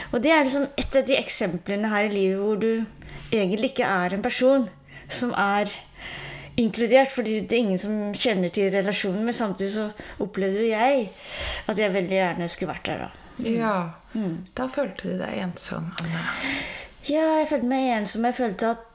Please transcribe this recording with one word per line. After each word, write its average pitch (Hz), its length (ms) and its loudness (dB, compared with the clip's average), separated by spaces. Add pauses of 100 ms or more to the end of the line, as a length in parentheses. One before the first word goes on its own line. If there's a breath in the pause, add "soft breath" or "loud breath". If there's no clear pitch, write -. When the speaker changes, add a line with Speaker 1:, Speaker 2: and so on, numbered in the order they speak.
(120)
Speaker 1:
Og 240 100 0
det 294 80 4
er 311 160 6
liksom 269 220 0 (100)
et 254 180 0
av 262 80 6
de 269 140 2
eksemplene 202 720 -2
her 208 160 2
i 208 80 -2
livet 190 240 2
hvor 202 220 0
du 226 240 2 (420 loud breath)
egentlig 214 460 2
ikke - 180 0
er 180 240 0
en 208 80 -2
person 254 460 4 (400 loud breath)
som 247 260 0
er 202 340 2 (840 loud breath)
inkludert, 233 580 4
fordi 220 320 0
det 185 100 -6
er 233 120 4
ingen 190 140 2
som 208 360 -2
kjenner 185 400 2
til 196 160 2
relasjonen, 202 560 0
men 240 80 0
samtidig 196 400 -2
så 214 140 -2 (320 loud breath)
opplevde 196 420 -2
jo 233 80 2
jeg 226 380 2 (560 loud breath)
at 214 180 0
jeg 202 100 4
veldig 185 220 0
gjerne 180 340 2
skulle 165 220 -4
vært - 160 -8
der 92 160 -4
da. - 60 -8 (240)
Mm. 240 180 -6
Speaker 2:
Ja. 226 220 0 (400)
Speaker 1:
Mm. 190 240 -2 (160)
Speaker 2:
Da 254 180 -4
følte 190 400 -4
du 185 80 -2
deg - 240 -6
ensom, 175 540 -6
Anne. 165 260 -4 (800 loud breath)
Speaker 1:
Ja, 311 220 2 (100)
jeg 311 160 4
følte 247 180 2
meg 262 220 2
ensom. 214 340 0
Jeg 247 140 0
følte 220 320 0
at 226 140 -4 (100)